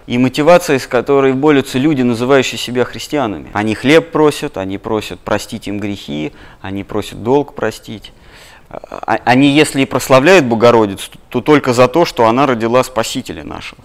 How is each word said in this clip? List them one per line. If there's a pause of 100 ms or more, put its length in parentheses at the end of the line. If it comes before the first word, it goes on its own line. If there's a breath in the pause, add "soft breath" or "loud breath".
И
мотивация,
с
которой
молятся
люди,
называющие
себя
христианами.
Они
хлеб
просят,
они
просят
простить
им
грехи, (300 loud breath)
они
просят
долг
простить. (560 loud breath)
А, (260)
а,
они,
если
и
прославляют
Богородицу, (180)
то
только
за
то,
что
она
родила
Спасителя
нашего.